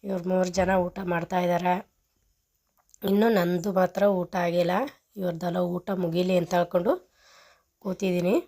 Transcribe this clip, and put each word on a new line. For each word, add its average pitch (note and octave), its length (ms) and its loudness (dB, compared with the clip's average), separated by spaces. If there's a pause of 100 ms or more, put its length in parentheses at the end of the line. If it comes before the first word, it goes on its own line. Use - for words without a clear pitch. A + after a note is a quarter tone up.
ಇವ್ರು F#3 260 -4
ಮೂರು F#3 200 2
ಜನ F3+ 200 0
ಊಟ F3+ 340 0
ಮಾಡ್ತಾ F3 360 -2
ಇದ್ದಾರೆ. F3+ 520 0 (1120)
ಇನ್ನು G#3 260 4
ನಂದು F3+ 440 0
ಮಾತ್ರ F#3 300 2
ಊಟ F#3+ 320 0
ಆಗಿಲ್ಲ. F3 360 0 (440)
ಇವ್ರದ್ದೆಲ್ಲ F3 420 -4
ಊಟ F3+ 340 -4
ಮುಗೀಲಿ F3+ 460 0
ಅಂತ E3+ 160 0
ಹೇಳ್ಕೊಂಡು F3+ 580 0 (680)
ಕೂತಿದ್ದೀನಿ. F#3 680 0